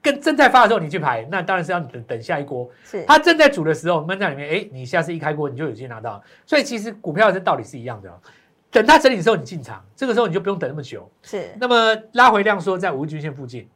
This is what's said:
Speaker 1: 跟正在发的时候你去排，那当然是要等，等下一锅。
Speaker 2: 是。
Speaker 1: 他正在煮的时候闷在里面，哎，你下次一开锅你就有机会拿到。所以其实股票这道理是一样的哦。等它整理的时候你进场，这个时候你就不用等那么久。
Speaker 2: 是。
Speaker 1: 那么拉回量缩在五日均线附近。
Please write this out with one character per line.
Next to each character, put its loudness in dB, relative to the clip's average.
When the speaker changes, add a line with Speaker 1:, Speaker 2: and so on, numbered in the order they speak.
Speaker 1:
跟 0
正 0
在 6
发 6
的 6
时 4
候 2
你 -8
去 -6
排， -2
那 -4
当 -2
然 -2
是 -4
要 -2
等， -10
等 -8
下 -4
一 -8
锅。 -8
Speaker 2:
是。 -10
Speaker 1:
他 2
正 2
在 6
煮 -4
的 0
时 -4
候 0
闷 -6
在 -2
里 -10
面， -12
哎， -4
你 -14
下 -2
次 -6
一 -8
开 -4
锅 -4
你 -14
就 -6
有 -6
机 -14
会 -14
拿 -14
到。 -12
所 2
以 2
其 -6
实 -8
股 -10
票 4
这 -2
道 0
理 -8
是 -16
一 -14
样 -10
的 -20
哦。 -20
等 4
它 8
整 6
理 0
的 -4
时 4
候 4
你 -4
进 -12
场， -16
这 -4
个 0
时 2
候 4
你 -4
就 0
不 -4
用 -4
等 -4
那 -8
么 -10
久。 -16
Speaker 2:
是。 -10
Speaker 1:
那 -4
么 4
拉 6
回 4
量 2
缩 -2
在 -2
五 -4
日 -8
均 -10
线 -8
附 -14
近。 -16